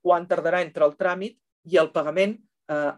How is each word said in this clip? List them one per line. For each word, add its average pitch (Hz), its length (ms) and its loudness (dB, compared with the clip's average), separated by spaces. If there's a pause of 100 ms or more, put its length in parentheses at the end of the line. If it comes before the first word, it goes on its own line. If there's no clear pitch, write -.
quan 175 240 2
tardarà 170 360 0
entre 160 220 -2
el 147 120 2
tràmit 185 420 -4 (260)
i 165 140 0
el - 140 2
pagament, 175 440 -2 (320)
eh, 156 60 -6 (240)